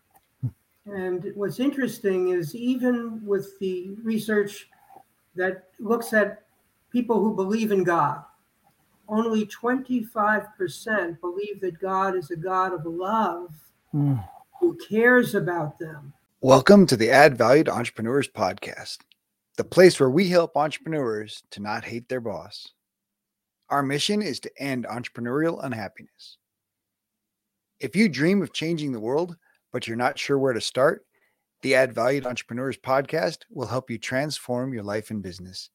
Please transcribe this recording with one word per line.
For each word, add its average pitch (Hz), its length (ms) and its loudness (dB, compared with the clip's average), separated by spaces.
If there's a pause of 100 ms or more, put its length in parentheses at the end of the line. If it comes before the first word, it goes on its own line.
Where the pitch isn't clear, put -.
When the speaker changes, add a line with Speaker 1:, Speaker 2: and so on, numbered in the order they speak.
(840)
Speaker 1:
And 185 500 -6
what's 202 240 -4
interesting 226 720 -2
is 175 260 -4
even 233 680 -2
with 202 360 -4
the 185 320 -6 (100)
research 214 680 -2 (680)
that 185 300 -4 (140)
looks 233 340 -2
at 202 300 0 (480)
people 233 280 0
who 196 160 0
believe 208 360 -2
in 190 120 4
God, 165 400 0 (840)
only 220 380 0
twenty-five 220 1000 -2 (100)
percent 185 640 -4
believe 196 400 -8
that 180 180 -6
God 190 360 -2
is 175 160 -6
a 170 40 -10
God 185 380 -2
of 160 120 -8
love, 175 680 -4 (380)
Speaker 2:
Hmm. 143 240 2 (440)
Speaker 1:
who 349 180 0 (100)
cares 240 480 4
about 170 440 -4
them. 151 340 -14 (280)
Speaker 2:
Welcome 143 460 8
to 131 80 2
the 110 160 2
Add 135 260 10
Value 127 280 6
to - 80 0
Entrepreneurs 113 540 -2
podcast, - 720 -6 (580)
the 113 60 -2
place 175 360 6
where 135 100 4
we 175 200 2
help 175 260 2
entrepreneurs 139 960 -4
to - 80 -14
not 107 260 -8
hate 120 220 -10
their 127 140 -6
boss. 98 480 -12 (1000)
Our 139 140 0
mission 147 400 -2
is 143 180 -8
to - 160 -14
end 131 280 -6
entrepreneurial 120 760 -4
unhappiness. 110 760 -12 (1400)
If 135 160 -8
you 208 140 4
dream 160 320 2
of 156 120 -6
changing 156 380 -4
the 117 80 -6
world, 156 380 -4 (340)
but 123 160 -6
you're 117 100 -6
not 127 200 0
sure 139 220 -2
where 135 140 2
to 107 80 -4
start, - 440 0 (560)
the 131 140 2
Add 127 180 4
Value 127 280 0
to 123 80 -6
Entrepreneurs 123 480 -8
podcast 147 600 -2 (100)
will 127 180 -8
help 127 240 -6
you 113 60 -6
transform 131 760 -4
your 107 100 -6
life 104 280 -6
and 107 100 -6
business. 92 540 -14